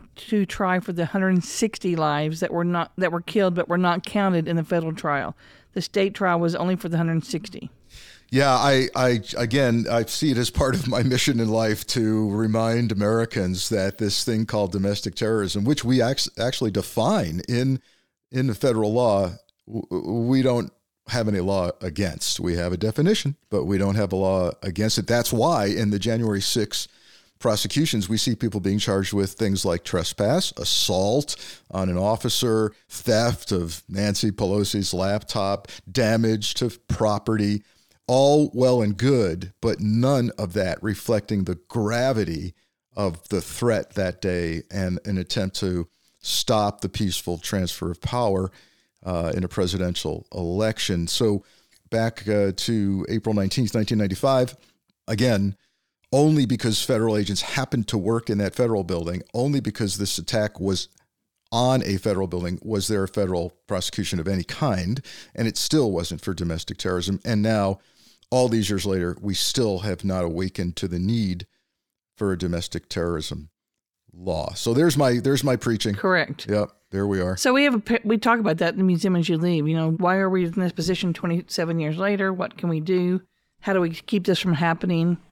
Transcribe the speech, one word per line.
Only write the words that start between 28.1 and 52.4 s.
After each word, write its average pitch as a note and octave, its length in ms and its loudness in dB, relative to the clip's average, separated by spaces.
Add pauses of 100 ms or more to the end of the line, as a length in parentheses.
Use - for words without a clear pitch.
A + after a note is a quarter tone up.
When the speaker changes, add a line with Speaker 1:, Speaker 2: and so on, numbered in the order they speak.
Speaker 2:
see A2+ 180 0
people G#2+ 240 -2
being G2 180 0
charged G2 340 0
with G2 200 0
things G2 340 0
like F2 180 0
trespass, G#2 760 -2
assault G2+ 800 0 (360)
on F#2 180 -2
an F2 80 0
officer, A2 760 0 (160)
theft - 600 0
of E2+ 380 -2
Nancy G2+ 400 0
Pelosi's G2+ 640 0
laptop, G2 760 -2 (240)
damage A2 640 2
to A#2+ 140 0 (180)
property, G#2 760 0 (440)
all C#3+ 460 6
well B2 280 4
and G#2 160 0
good, G2+ 640 2
but A2+ 180 0
none A#2+ 580 2
of F#2+ 160 -4
that F#2+ 280 0
reflecting G#2 600 0
the F2+ 240 -4
gravity G#2+ 880 -2 (420)
of F#2 320 -4
the G2 100 0
threat G#2+ 520 -2
that F#2 280 -2
day F2 520 -2
and F#2 340 -2
an G2 120 -2
attempt F#2+ 380 -4
to F2+ 320 -2 (320)
stop - 640 0
the F#2+ 80 -4
peaceful F2+ 480 -4
transfer F2 540 -4
of E2+ 100 -10
power, G2 500 0 (540)
uh, E2+ 280 -2
in F#2+ 100 -2
a F2+ 40 -4
presidential F2 840 -2
election. F#2 760 -2
So G#2 380 0 (440)
back, A2+ 380 -2
uh, G#2 300 2